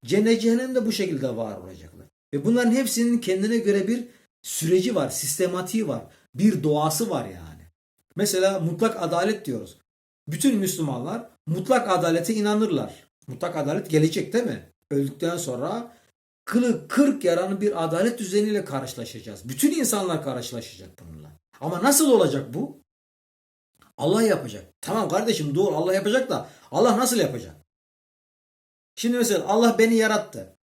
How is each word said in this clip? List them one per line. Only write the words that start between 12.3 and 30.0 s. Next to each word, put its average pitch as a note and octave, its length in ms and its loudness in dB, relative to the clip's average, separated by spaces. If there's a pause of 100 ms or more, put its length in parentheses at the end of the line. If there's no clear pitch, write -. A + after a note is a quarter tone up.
inanırlar. G#3 760 0 (180)
Mutlak D#3+ 300 -8
adalet D#3 340 -2
gelecek D#3 420 2
değil A#3+ 120 2
mi? A#2+ 280 -8 (180)
Öldükten C#3 460 -2
sonra D#3 600 -6 (480)
kılı A#3+ 440 0
kırk C4+ 360 2
yaranın F#3 360 0
bir G3+ 240 0
adalet F#3 340 0
düzeniyle G#3 460 0
karşılaşacağız. A#2+ 840 -10
Bütün D4 300 0
insanlar G3 460 -2
karşılaşacak A#2 680 -10 (100)
bununla. D#2 320 -18 (280)
Ama E3+ 220 -4
nasıl C#4+ 280 4
olacak C#3 440 4
bu? A3 240 -6 (1160)
Allah F#3 260 2
yapacak. C3+ 420 0 (160)
Tamam F#3+ 280 -2
kardeşim, D#3+ 460 0
doğru, F3 220 2
Allah F3 180 0
yapacak G#3+ 360 0
da C#3+ 180 -4 (220)
Allah G#3+ 280 4
nasıl B3 180 2
yapacak? C3 400 -2 (1400)
Şimdi A#3+ 200 -2
mesela G#3+ 320 0
Allah A3+ 300 4
beni A3+ 160 6
yarattı. G#3+ 680 0